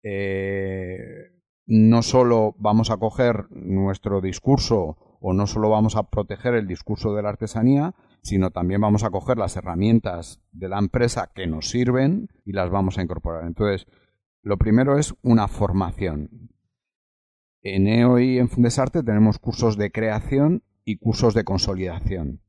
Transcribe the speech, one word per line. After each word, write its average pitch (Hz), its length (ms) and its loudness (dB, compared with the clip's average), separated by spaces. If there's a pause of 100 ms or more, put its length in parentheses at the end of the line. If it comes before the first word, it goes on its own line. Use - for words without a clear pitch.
eh, 98 960 -6 (680)
no 110 360 6
solo 117 560 4
vamos 107 320 2
a 107 60 2
coger 110 540 0
nuestro 98 720 -2
discurso 95 1000 -2
o 92 140 -2
no 101 120 2
solo 107 220 0
vamos 107 280 2
a - 120 -2
proteger 107 460 -4
el 107 120 -2
discurso 104 480 -6
de 104 80 -4
la 104 60 -4
artesanía, 123 640 0 (280)
sino 95 280 0
también 92 300 -2
vamos 104 240 2
a 104 60 -2
coger 101 260 -2
las 104 200 -4
herramientas 92 840 -2 (120)
de 90 160 -12
la 98 100 -4
empresa 117 560 -2
que 95 120 -8
nos 78 220 -6
sirven 131 600 0 (160)
y 98 80 -10
las 92 180 -2
vamos 95 280 -2
a 92 40 -2
incorporar. 82 440 -8
Entonces, 98 400 -2 (560)
lo 101 140 -2
primero 127 420 4
es - 240 -2
una 113 260 4
formación. 90 1000 -4 (1120)
En 95 240 0
eoi 123 500 4
y - 20 0
en 123 100 2
Fundesarte 127 540 0
tenemos 107 360 2
cursos 110 380 -2
de 104 160 -4
creación 135 720 0 (220)
y 107 120 -6
cursos 113 380 0
de 110 100 0
consolidación. 92 1040 -4